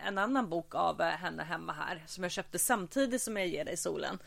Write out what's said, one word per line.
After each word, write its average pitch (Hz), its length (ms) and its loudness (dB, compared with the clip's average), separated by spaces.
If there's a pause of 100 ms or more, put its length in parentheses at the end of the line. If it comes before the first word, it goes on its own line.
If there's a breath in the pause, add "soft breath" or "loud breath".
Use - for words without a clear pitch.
en 196 120 0
annan 233 300 4
bok 165 260 -2
av, 165 260 4
eh, 170 80 4
henne 165 340 -2
hemma 165 300 -4
här 156 340 -4
som - 180 -8
jag 175 60 0
köpte - 280 -4
samtidigt 240 640 2
som 220 140 -2
Jag 190 100 2
ger 156 180 -2
dig 175 120 -2
solen. 156 500 -2